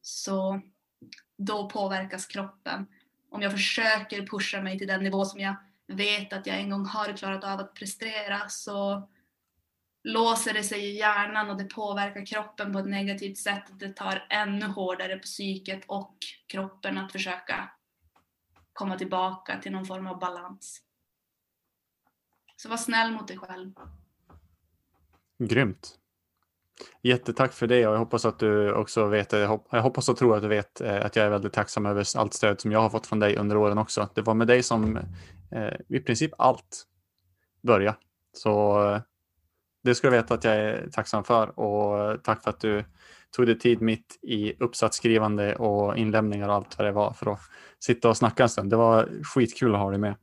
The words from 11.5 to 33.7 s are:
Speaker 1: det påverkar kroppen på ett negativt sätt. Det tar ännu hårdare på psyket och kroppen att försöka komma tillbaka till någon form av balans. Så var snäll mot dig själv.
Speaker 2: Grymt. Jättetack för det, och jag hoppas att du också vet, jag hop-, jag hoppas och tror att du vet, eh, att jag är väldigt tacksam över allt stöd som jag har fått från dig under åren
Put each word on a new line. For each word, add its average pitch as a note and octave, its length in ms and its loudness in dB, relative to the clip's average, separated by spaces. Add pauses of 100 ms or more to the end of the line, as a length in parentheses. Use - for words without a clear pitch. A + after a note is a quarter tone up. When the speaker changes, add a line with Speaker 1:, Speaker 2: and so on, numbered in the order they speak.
Speaker 1:
det G3 80 -8
påverkar G3+ 600 -6
kroppen G#3+ 480 -8
på G3 60 -2
ett G3 100 -6
negativt G3 480 -6
sätt. G3+ 420 -8
Det G3 140 -12
tar F#3+ 360 -6
ännu G#3 360 -2
hårdare F#3 500 -6
på F#3+ 80 -16
psyket F#3+ 640 -8
och G3 300 -10 (300)
kroppen G3 500 -8
att F#3+ 140 -10
försöka - 600 -8 (1000)
komma F#3+ 240 -6
tillbaka F#3 640 -4
till G3 100 -10
någon F#3+ 140 -8
form F#3+ 220 -10
av F#3 120 -10
balans. F3+ 640 -12 (1700)
Så - 140 -18
var A3+ 80 -4
snäll A3+ 340 0
mot A3 160 -8
dig F#3 100 -14
själv. F#3 360 -16 (1700)
Speaker 2:
Grymt. A2 600 0 (1000)
Jättetack B2 520 2
för A#2+ 140 -2
det, A#2+ 200 6
och G#2+ 60 2
jag A2 60 2
hoppas A2+ 260 -2
att G#2+ 140 0
du G#2 340 4
också A2 320 0
vet, G#2 260 2
jag G#2 160 4
hop-, G#2+ 240 -2
jag A#2 100 2
hoppas - 280 0
och A#2+ 80 2
tror A#2 180 6
att G2+ 60 0
du G#2 60 -2
vet, G#2 340 -2
eh, G#2 240 -2
att G2+ 100 -4
jag A2 100 6
är G#2 40 4
väldigt G2+ 240 0
tacksam G#2 320 0
över G2+ 320 0
allt G#2+ 160 0
stöd G#2 280 2
som G#2+ 100 0
jag A2 100 6
har A2 80 4
fått A2 180 -4
från A2 120 -2
dig G#2 180 4
under G#2 200 2
åren G#2 200 4